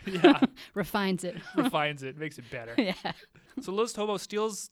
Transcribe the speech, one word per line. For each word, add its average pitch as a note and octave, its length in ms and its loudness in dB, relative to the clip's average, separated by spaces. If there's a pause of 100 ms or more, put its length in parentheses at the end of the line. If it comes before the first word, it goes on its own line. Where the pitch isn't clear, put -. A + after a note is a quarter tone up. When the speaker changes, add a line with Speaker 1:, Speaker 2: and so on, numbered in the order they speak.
Speaker 1:
<laughs> - 60 -12
Yeah. G3 340 8 (180)
Speaker 2:
<laughs> - 160 -16
Refines G3 500 0
it. F3 120 -8 (120)
<laughs> - 80 -6
Speaker 1:
Refines D3 460 2
it, C3 160 -8
makes D3+ 200 -8
it B2 120 -14
better. A#2 240 -10
Speaker 2:
<laughs> - 40 -10
Yeah. F#3+ 160 2 (680)
Speaker 1:
So F3+ 120 -10
Littlest A3+ 240 -2
Hobo G#3 200 -2
steals G#3 560 -4